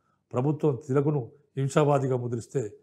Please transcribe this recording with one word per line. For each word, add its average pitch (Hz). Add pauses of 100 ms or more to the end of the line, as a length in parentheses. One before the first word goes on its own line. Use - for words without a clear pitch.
(340)
ప్రభుత్వం 143
తిలకును 139 (260)
హింసావాదిగా 135
ముద్రిస్తే 117